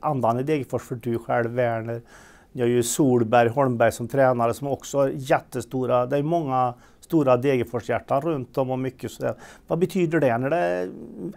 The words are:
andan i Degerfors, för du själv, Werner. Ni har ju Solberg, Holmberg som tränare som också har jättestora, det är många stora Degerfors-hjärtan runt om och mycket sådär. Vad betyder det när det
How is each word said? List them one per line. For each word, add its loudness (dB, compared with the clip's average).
andan 0
i -4
Degerfors, -2
för -10
du -4
själv, -2
Werner. -2
Ni -10
har 2
ju 4
Solberg, 4
Holmberg 2
som -8
tränare 2
som -8
också -4
har 2
jättestora, -2
det -2
är -2
många -2
stora 4
Degerfors-hjärtan 0
runt -4
om -2
och -4
mycket -8
sådär. -6
Vad -2
betyder 0
det 2
när -2
det 0